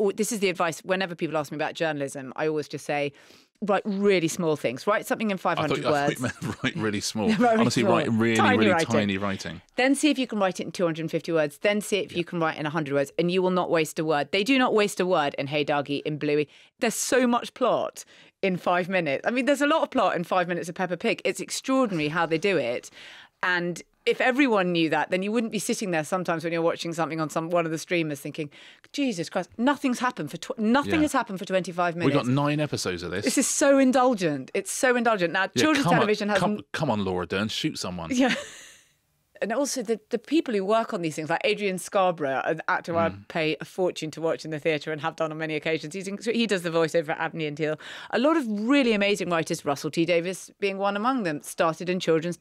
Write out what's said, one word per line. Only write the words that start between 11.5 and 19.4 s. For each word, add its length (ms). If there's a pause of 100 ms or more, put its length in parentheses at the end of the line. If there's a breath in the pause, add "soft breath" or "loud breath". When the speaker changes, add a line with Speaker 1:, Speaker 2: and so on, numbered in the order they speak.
Speaker 1:
Then 220
see 160
if 160
you 60
Speaker 2:
Yeah. 60
Speaker 1:
can 160
write 180
in 80
a 40
hundred 220
words. 260
And 140
you 80
will 100
not 200
waste 280
a 60
word. 280
They 120
do 140
not 160
waste 260
a 60
word 320
in 80
Hey 180
Duggee, 380
in 160
Bluey. 280 (320 loud breath)
There's 160
so 320
much 280
plot 500 (360 loud breath)
in 160
five 320
minutes. 380
I 60
mean, 140